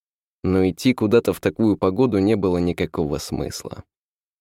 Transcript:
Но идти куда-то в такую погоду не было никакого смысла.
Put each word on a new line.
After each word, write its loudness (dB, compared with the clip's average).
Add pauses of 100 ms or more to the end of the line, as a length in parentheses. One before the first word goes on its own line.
(440)
Но 2
идти 0
куда-то 2
в -14
такую 0
погоду 0
не 2
было 0
никакого -2
смысла. -10 (580)